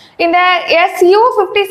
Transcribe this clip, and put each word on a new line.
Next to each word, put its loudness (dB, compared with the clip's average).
இந்த 0
எஸ் 0
யு 4
ஃபிஃப்டி -2